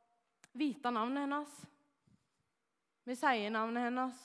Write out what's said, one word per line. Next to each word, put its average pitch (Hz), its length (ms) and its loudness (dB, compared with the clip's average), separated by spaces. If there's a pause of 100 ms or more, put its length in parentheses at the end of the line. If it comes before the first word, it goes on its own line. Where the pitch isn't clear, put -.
(560)
vite 262 400 0
navnet 254 300 0
hennes. 294 300 -4 (1500)
Vi 247 160 -4
sier 226 320 4
navnet 226 320 0
hennes, 254 420 -2